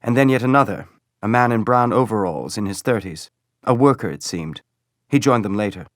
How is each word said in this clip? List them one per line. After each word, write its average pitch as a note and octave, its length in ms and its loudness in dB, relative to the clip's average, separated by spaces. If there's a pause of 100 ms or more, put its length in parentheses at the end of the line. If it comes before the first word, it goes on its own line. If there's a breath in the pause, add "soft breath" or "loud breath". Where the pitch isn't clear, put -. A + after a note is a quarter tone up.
And A#2+ 140 -2
then C3+ 140 4
yet C3 140 2
another, B2+ 440 2 (340)
a G2+ 60 -6
man A#2+ 240 2
in A2+ 120 0
brown B2 280 2
overalls F#2+ 640 -2
in G#2 80 -4
his G2 160 -6
thirties, G2 500 -4 (320)
a B2+ 100 0
worker, C3 360 4
it C#2+ 140 -8
seemed. D#2+ 380 -8 (480)
He C#3 100 2
joined B2 240 2
them G2 120 -4
later. G2+ 400 -4